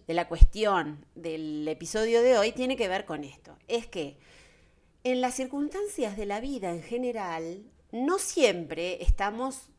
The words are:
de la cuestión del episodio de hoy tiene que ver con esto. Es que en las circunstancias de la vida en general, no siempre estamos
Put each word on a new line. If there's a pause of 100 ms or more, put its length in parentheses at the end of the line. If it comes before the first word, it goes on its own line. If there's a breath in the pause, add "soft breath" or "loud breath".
de
la
cuestión (100)
del
episodio
de
hoy
tiene
que
ver
con
esto. (100)
Es
que (840 loud breath)
en
las
circunstancias
de
la
vida
en
general, (280)
no
siempre
estamos